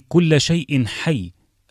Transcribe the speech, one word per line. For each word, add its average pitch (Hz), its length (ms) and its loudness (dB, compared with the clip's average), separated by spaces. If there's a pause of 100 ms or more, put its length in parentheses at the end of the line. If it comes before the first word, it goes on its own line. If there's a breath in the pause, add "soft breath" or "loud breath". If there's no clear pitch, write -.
كل 160 320 4
شيء 151 440 -2
حي، 104 480 -6 (380)